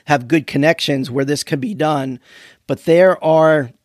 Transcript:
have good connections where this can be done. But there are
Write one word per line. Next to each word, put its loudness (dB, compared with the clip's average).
have -2
good 0
connections -2
where -4
this -4
can -6
be -6
done. -4
But -6
there 4
are 2